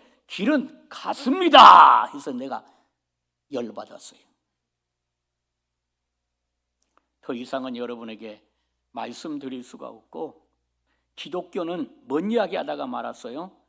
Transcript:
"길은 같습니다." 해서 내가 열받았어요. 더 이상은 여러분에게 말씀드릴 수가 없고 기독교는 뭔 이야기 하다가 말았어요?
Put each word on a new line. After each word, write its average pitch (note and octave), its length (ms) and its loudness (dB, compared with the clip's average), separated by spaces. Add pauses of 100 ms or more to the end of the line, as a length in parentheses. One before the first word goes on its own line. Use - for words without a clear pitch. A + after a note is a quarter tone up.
(260)
"길은 - 640 -4
같습니다." G3+ 1200 6
해서 C#3 200 -10
내가 B2 340 -10 (840)
열받았어요. G#2+ 720 -12 (3000)
더 C#3 100 -12
이상은 B2+ 440 -10
여러분에게 A2+ 720 -14 (460)
말씀드릴 B2+ 720 -12
수가 - 260 -20
없고 - 600 -16 (680)
기독교는 F3 920 -10
뭔 E3 240 -4
이야기 G#3 260 -2
하다가 D3 300 -8
말았어요? B2 720 -12 (120)